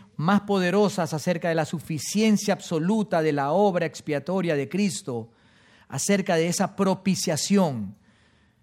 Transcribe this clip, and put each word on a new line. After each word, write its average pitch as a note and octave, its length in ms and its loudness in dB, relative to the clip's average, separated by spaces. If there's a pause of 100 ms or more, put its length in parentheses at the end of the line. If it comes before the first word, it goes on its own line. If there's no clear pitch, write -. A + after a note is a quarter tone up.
(160)
más G3 260 2
poderosas F#3+ 720 0
acerca E3+ 340 -2
de E3 60 0
la D#3+ 100 0
suficiencia G3 880 0
absoluta F3+ 680 0
de D#3 100 0
la C#3+ 200 0
obra F3+ 340 2
expiatoria D#3+ 680 -4
de C#3 140 -2
Cristo, C#3+ 600 -4 (580)
acerca F#3+ 480 0
de E3 100 2
esa F3 300 -2
propiciación. F3+ 1200 0 (680)